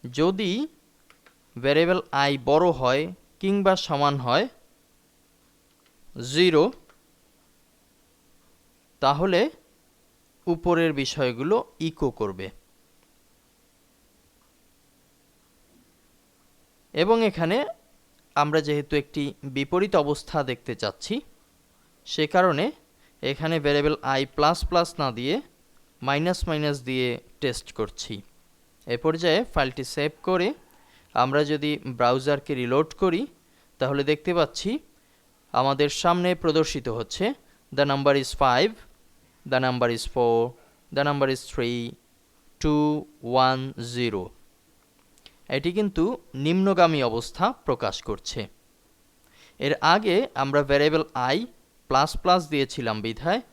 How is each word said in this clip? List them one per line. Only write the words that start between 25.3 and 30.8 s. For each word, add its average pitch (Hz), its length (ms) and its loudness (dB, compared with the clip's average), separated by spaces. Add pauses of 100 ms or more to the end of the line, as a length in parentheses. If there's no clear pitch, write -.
মাইনাস 151 460 -2
মাইনাস 151 340 -2
দিয়ে 127 380 -2 (220)
টেস্ট - 320 -4
করছি। - 480 -8 (640)
এ 120 120 -4
পর্যায়ে 165 560 0
ফাইলটি 135 300 -2
সেভ 147 280 -4 (120)
করে 185 300 0 (600)